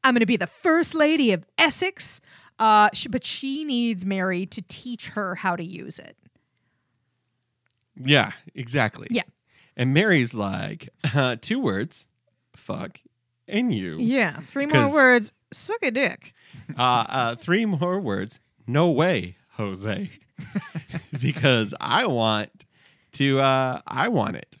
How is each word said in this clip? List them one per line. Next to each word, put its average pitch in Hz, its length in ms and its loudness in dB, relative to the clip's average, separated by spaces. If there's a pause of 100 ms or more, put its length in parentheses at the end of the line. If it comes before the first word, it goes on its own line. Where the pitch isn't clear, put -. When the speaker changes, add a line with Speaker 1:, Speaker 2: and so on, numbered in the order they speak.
Speaker 1:
I'm 254 100 6
gonna 226 120 4
be 214 100 2
the 175 100 -2
first 330 480 0
lady 302 380 4
of 175 120 -2 (140)
Essex." - 600 -2 (400)
Uh, 214 320 6
sh-, - 180 -6
but 254 140 -4
she 269 400 -6
needs 233 420 -2
Mary 190 400 -2
to 190 220 -12
teach - 400 -12
her 196 260 -6
how 175 220 -2
to 170 80 -8
use 170 340 -14
it. - 180 -20 (1800)
Speaker 2:
Yeah, 127 360 2 (220)
exactly. 120 560 -4
Speaker 1:
Yeah. 233 120 0 (540)
Speaker 2:
And 127 160 0
Mary's 156 420 4
like, 101 560 -6 (240)
uh, 127 260 2
"Two 233 180 -4
words, 127 480 -4 (480)
fuck, - 460 -12 (480)
and 226 260 0
you." 92 240 -4
Speaker 1:
Yeah, 226 400 0 (120)
three 277 160 -4
more 294 180 4
Speaker 2:
'Cause 277 100 2
Speaker 1:
words, 247 380 6 (200)
suck - 300 -6
a 294 80 0
dick. 240 420 -2 (460)
Speaker 2:
Uh, 123 300 4
uh, 120 260 -2
three 190 320 0
more 180 340 -2
words, 101 380 -6 (280)
no 151 240 2
way, 127 460 0 (180)
Jose. 104 600 -6
<laughs> - 60 -20 (1000)
Because 120 600 2
I 202 260 0
want 110 580 0 (480)
to, 135 280 2
uh, 131 460 2
I 156 220 -2
want 127 280 0
it. - 240 -16